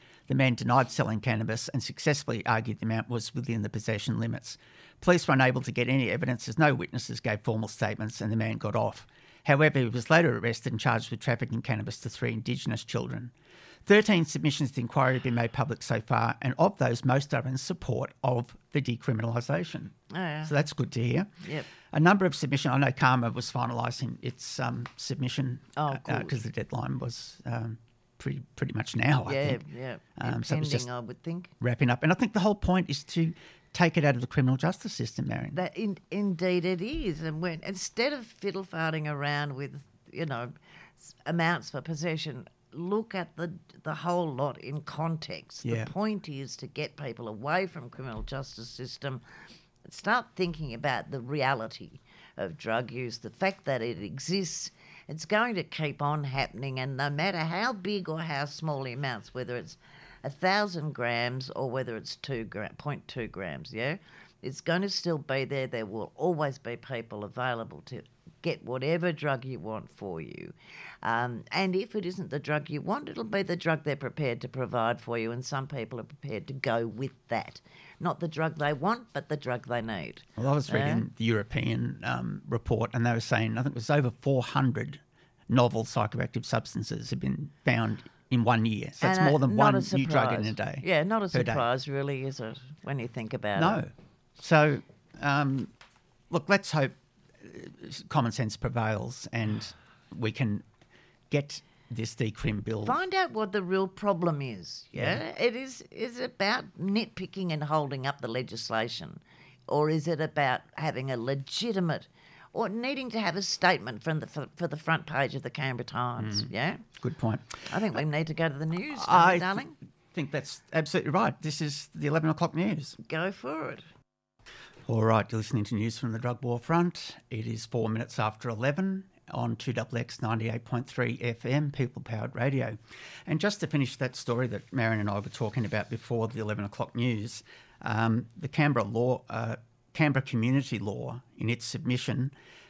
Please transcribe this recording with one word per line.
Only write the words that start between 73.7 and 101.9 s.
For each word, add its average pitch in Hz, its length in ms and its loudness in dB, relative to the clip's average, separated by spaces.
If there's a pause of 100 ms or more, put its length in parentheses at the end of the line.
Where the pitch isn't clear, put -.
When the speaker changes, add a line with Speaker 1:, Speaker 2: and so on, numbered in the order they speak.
Speaker 2:
they're 143 120 0
prepared 131 460 -2
to 131 60 -6
provide 117 520 0
for 117 180 -4
you, 113 140 -2
and 123 140 -6
some 135 220 -4
people 120 320 -6
are 110 40 -8
prepared 120 440 -8
to 135 60 -8
go 117 340 2
with 113 260 -4 (160)
that. - 320 -4 (380)
Not 165 200 -2
the 175 80 -2
drug 160 300 -2
they 147 160 2
want, 208 400 0
but - 160 -6
the 151 80 -2
drug 123 300 -4
they 120 140 0
need. 98 400 -6 (140)
Speaker 1:
Well, 123 140 0
I 143 40 6
was 147 180 0
reading 139 260 2
Speaker 2:
Yeah. 113 200 0
Speaker 1:
the 110 80 -2
European, 117 800 0
um, 123 440 -4
report, 117 460 0
and 117 120 2
they 120 80 4
were 117 60 0
saying, 113 380 2
I 123 60 0
think 139 120 -2
it - 0 -
was 113 140 -4
over 143 220 4 (100)
four 135 220 4
hundred 127 560 2 (500)
novel 120 340 6
psychoactive 117 600 0
substances 113 640 -2
have 127 100 -2
been 139 300 -2 (160)
found 113 380 2 (260)
in 120 140 6
one 117 220 6
year. 110 280 0
So - 160 4
it's 185 80 6
Speaker 2:
And, 185 100 8
uh, 139 40 8
Speaker 1:
more 147 80 8
than 127 160 6
Speaker 2:
not 208 180 8
Speaker 1:
one - 20 6
Speaker 2:
a - 220 2
Speaker 1:
new 135 80 4
drug 127 280 4
in - 80 0
a 107 80 0
Speaker 2:
surprise. 104 260 -2
Speaker 1:
day 135 80 -6
Speaker 2:
Yeah, 160 200 4
not 208 200 2
a 185 60 -2
Speaker 1:
per 131 140 4
day. 117 80 0
Speaker 2:
surprise, 127 360 2
really, 139 380 -2
is 135 140 -6
it, 113 200 -8 (240)
when 139 160 -2
you 117 80 -4
think 117 260 -6
about 104 280 0
Speaker 1:
No. 190 180 4
Speaker 2:
it? - 120 -6 (500)
Speaker 1:
So, 151 400 6 (400)
um, 139 480 0 (600)
look, 160 200 -2
let's 196 220 2
hope, 143 200 2 (520)
uh, - 440 -16 (220)
common 117 220 4
sense 110 260 -2
prevails 117 720 0
and 110 420 -2 (420)
we 110 160 -2
can 107 300 -2 (680)
get 143 320 -2 (280)
this 113 260 -4